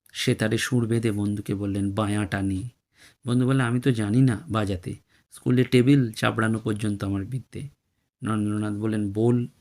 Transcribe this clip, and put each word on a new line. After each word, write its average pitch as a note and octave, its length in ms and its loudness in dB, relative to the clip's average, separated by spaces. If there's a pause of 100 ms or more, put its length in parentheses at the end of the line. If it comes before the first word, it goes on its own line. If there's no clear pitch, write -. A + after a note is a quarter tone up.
(120)
সেতারে A2+ 460 0
সুর A#2 280 0
বেঁধে A2+ 260 0
বন্ধুকে G#2 420 -2
বললেন, G2+ 380 -2
"বায়াটা G2+ 500 -2
নে।" G2 260 -4 (580)
বন্ধু B2 200 2
বললেন, C3 200 2
"আমি A#2+ 140 0
তো C3 120 2
জানি A2 280 0
না B2 280 4
বাজাতে, G2+ 460 -2 (360)
স্কুলে B2+ 340 2
টেবিল B2 480 4
চাপড়ানো A2+ 460 0
পর্যন্ত G#2+ 460 -4
আমার G2 200 -2
বিদ্যে।" A2 440 -10 (560)
নরেন্দ্রনাথ G#2 480 -2
বললেন, G#2 400 -2
"বল," A#2+ 340 2 (140)